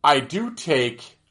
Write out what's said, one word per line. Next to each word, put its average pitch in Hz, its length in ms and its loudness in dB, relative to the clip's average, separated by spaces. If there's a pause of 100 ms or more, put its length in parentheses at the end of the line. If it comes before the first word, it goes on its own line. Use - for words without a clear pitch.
I 143 180 4
do 214 340 -6
take, 123 480 -2 (280)